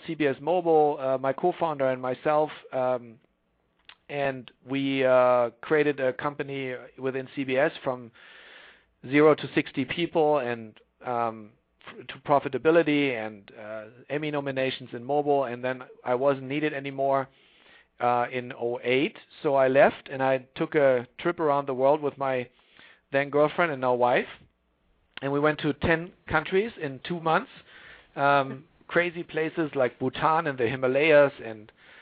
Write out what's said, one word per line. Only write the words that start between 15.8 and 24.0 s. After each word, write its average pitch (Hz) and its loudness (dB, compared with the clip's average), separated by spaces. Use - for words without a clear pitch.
I 127 0
wasn't 135 0
needed 147 -2
anymore, 135 -2
uh, 120 2
in 123 -8
oh 120 -6
eight, 131 0
so 143 0
I 131 4
left 139 4
and 135 -6
I 135 0
took 160 -2
a 135 4
trip 170 -4
around 143 0
the 135 -2
world 135 2
with 139 -4
my 131 -4
then 139 0
girlfriend 151 2
and 131 -6
now 127 2
wife, 123 2